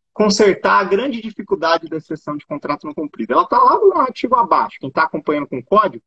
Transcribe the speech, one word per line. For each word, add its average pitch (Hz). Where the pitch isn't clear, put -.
consertar 202
a 202
grande 233
dificuldade 165
da 160
exceção 151
de 147
contrato 147
não 151
cumprido. -
Ela 156
tá 247
lá 262
no 392
artigo 262
abaixo. 180
Quem 139
tá 160
acompanhando 147
com 135
o 120
código 190